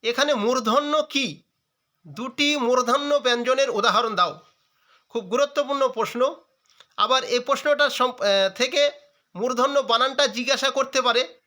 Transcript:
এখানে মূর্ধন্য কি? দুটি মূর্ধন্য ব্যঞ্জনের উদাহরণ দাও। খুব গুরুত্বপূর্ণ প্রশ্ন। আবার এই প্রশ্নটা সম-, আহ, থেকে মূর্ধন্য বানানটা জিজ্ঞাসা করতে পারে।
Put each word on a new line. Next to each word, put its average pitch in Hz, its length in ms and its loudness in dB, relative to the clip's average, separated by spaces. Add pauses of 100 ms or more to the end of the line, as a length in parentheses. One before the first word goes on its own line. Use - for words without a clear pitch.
এখানে 262 300 0
মূর্ধন্য 254 680 0
কি? 262 400 -6 (640)
দুটি 254 480 -4
মূর্ধন্য 254 600 0
ব্যঞ্জনের 254 540 0
উদাহরণ 220 460 0
দাও। 175 240 0 (680)
খুব 233 140 -6
গুরুত্বপূর্ণ 277 640 -2
প্রশ্ন। 247 480 -2 (640)
আবার 254 260 2
এই - 160 0
প্রশ্নটা 285 500 0
সম-, 254 340 -2
আহ, 196 320 4
থেকে 277 360 2 (440)
মূর্ধন্য 254 440 0
বানানটা 262 480 0
জিজ্ঞাসা 247 420 -2
করতে 262 320 -2
পারে। 247 320 0 (140)